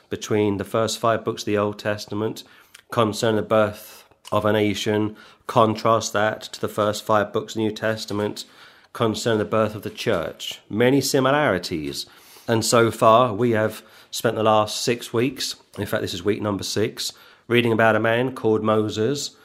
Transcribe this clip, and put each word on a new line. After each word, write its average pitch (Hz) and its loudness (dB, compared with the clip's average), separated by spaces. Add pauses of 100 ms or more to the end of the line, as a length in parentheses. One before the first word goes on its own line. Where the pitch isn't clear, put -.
between 104 0
the 95 -6
first 113 -2
five 110 0
books 110 -6
of - -8
the 104 0
Old 104 -2
Testament 104 -6 (480)
concerning 110 0
the 104 0
birth 107 0 (260)
of 104 0
a 107 2
nation. 107 0 (320)
Contrast 110 2
that 107 0
to - -16
the 107 -6
first 104 -2
five 104 2
books 107 -6
of 110 -6
the 110 0
New 107 0
Testament 107 -4 (500)
concerning 110 0
the 104 0
birth 107 0
of 107 -12
the 113 -8
church. - -4 (100)
Many 123 4
similarities. 127 0 (400)
And 113 0
so 117 4
far, 113 4
we 117 0
have 107 0 (280)
spent 110 -2
the 107 -2
last 107 2
six 120 -4
weeks, 127 -2 (220)
in 104 -4
fact, 107 -2
this 101 -6
is 87 -6
week 101 0
number 101 -2
six, - -4 (340)
reading 117 2
about 110 4
a 107 2
man 120 0
called 110 0
Moses, 110 -2